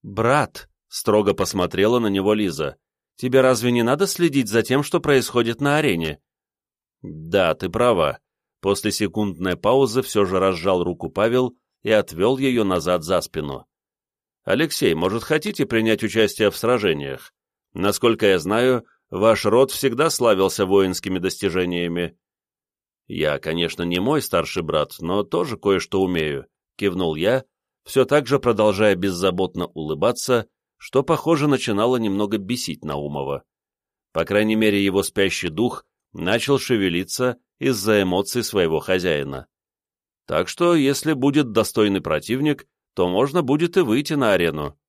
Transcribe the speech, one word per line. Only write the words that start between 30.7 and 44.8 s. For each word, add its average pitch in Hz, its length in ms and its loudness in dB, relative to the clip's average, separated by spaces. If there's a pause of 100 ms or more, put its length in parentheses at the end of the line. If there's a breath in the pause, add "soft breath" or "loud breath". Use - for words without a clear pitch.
что, - 260 -2
похоже, 151 440 0
начинало 123 500 0
немного 104 400 -2
бесить 98 460 -6
Наумова. 71 600 -6 (680)
По 82 140 -2
крайней 107 300 2
мере, 107 280 2
его 98 200 2
спящий 92 460 -2
дух 104 360 -4 (280)
начал 113 460 0
шевелиться 98 800 -2 (220)
из-за 107 420 2
эмоций 98 420 0
своего 85 360 0
хозяина. 73 680 -2 (800)
"Так 85 200 -2
что, 175 280 0
если 139 380 0
будет 139 380 0
достойный 104 500 2
противник, 131 640 -2 (280)
то 90 120 2
можно 139 340 2
будет 156 360 0
и 185 40 4
выйти 143 320 0
на 123 200 2
арену. 76 440 0 (120)